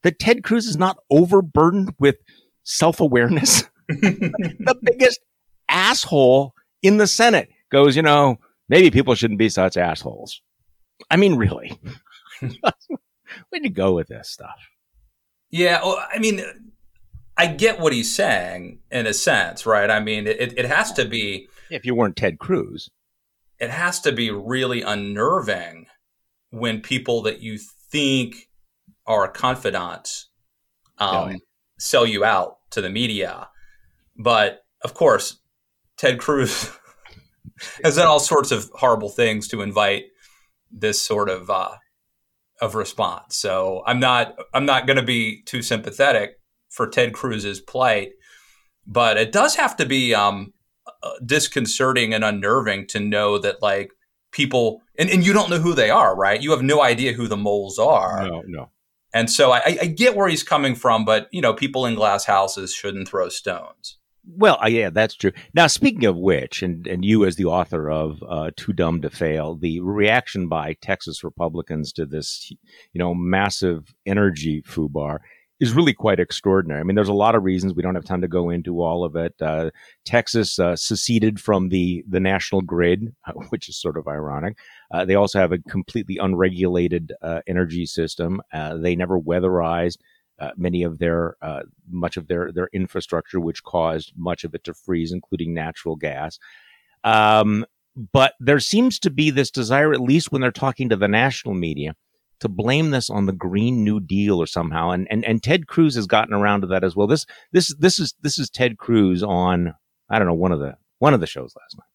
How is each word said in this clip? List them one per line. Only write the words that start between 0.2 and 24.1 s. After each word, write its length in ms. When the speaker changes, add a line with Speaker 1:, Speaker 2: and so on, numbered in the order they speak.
Speaker 1:
Cruz 220
is 100
not 220
overburdened 880
with 180
self-awareness. 1040
<laughs> 200
The 920
biggest 380
asshole 880
in 140
the 100
Senate 420
goes, 260
"You 60
know, 340
maybe 220
people 240
shouldn't 240
be 120
such 260
assholes." 640
I 60
mean, 200
really, 420
<laughs> 320
where'd 160
you 60
go 240
with 140
this 220
stuff? 260
Speaker 2:
Yeah, 320
well, 300
I 60
mean, 240
I 100
get 340
what 120
he's 220
saying 680
in 160
a 80
sense, 520
right? 240
I 100
mean, 260
it, 320
it 60
has 300
to 100
be 440
Speaker 1:
If 140
you 100
weren't 220
Ted 220
Cruz. 500
Speaker 2:
It 100
has 300
to 120